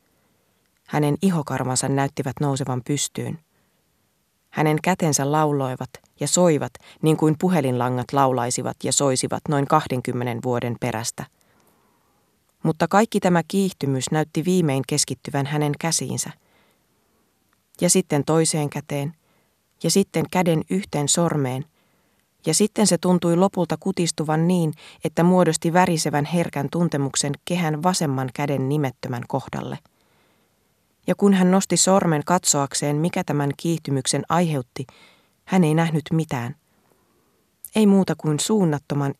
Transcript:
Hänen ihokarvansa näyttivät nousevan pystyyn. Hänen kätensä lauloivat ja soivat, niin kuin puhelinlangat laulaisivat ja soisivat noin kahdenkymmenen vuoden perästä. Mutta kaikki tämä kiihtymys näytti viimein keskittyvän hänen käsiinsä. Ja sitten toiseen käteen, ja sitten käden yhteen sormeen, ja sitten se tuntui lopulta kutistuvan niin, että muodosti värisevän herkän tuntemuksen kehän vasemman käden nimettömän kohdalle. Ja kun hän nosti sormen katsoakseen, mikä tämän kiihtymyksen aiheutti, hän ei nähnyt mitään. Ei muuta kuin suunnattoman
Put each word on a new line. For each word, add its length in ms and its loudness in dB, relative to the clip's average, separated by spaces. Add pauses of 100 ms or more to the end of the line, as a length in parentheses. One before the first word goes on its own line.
(880)
Hänen 340 0
ihokarvansa 680 0
näyttivät 500 -2
nousevan 480 -2
pystyyn. 520 -6 (1080)
Hänen 340 0
kätensä 480 0
lauloivat 580 -2 (300)
ja 80 -4
soivat, 460 2 (280)
niin 160 4
kuin 220 2
puhelinlangat 720 0
laulaisivat 720 0
ja 100 -2
soisivat 560 0
noin 180 0
kahdenkymmenen 760 -2
vuoden 360 -2
perästä. 460 -6 (1400)
Mutta 240 0
kaikki 320 2
tämä 280 2
kiihtymys 640 -2
näytti 340 -2
viimein 420 2
keskittyvän 580 -4
hänen 340 -2
käsiinsä. 520 -4 (1500)
Ja 80 2
sitten 360 2
toiseen 440 0
käteen, 460 -6 (680)
ja 80 0
sitten 400 0
käden 380 2
yhteen 400 -2
sormeen, 560 0 (800)
ja 80 0
sitten 340 2
se 100 2
tuntui 380 2
lopulta 440 0
kutistuvan 680 -2
niin, 260 0 (300)
että 200 0
muodosti 500 4
värisevän 520 2
herkän 440 -2
tuntemuksen 640 -2 (120)
kehän 380 -2
vasemman 500 0
käden 360 -2
nimettömän 580 -4
kohdalle. 520 -6 (1300)
Ja 80 0
kun 180 4
hän 180 4
nosti 260 2
sormen 480 2
katsoakseen, 720 0
mikä 280 -2
tämän 340 -2
kiihtymyksen 720 -2
aiheutti, 560 -2 (600)
hän 180 4
ei 100 4
nähnyt 380 2
mitään. 440 -4 (1200)
Ei 120 6
muuta 300 4
kuin 220 -2
suunnattoman 800 0